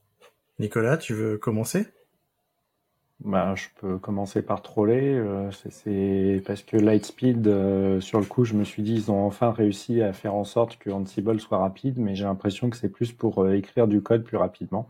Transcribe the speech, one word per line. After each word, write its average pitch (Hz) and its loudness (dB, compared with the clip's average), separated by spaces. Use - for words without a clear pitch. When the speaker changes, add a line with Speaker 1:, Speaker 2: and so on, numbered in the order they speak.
Speaker 1:
Nicolas, 113 0
tu 123 -6
veux 107 -2
commencer ? 117 -2
Speaker 2:
Bah, 95 0
je - -10
peux 95 -4
commencer 101 -4
par - -4
troller, 127 2
euh, 98 -2
c'est, - -16
c'est 98 0
parce 101 -6
que - -2
Lightspeed, 107 4
euh, 98 4
sur 110 0
le 98 0
coup, - 2
je 110 -2
me 104 2
suis 107 -8
dit, 110 0
ils 110 -2
ont 101 2
enfin 110 0
réussi 113 0
à 98 0
faire 98 -6
en 101 -2
sorte 117 0
que - -8
Ansible 98 -2
soit - -2
rapide, 98 -2
mais 101 -2
j'ai 98 -2
l'impression 98 -2
que 117 -6
c'est - -4
plus 117 -4
pour, 104 0
euh, 95 4
écrire 110 0
du 104 2
code 117 2
plus - -6
rapidement. - -4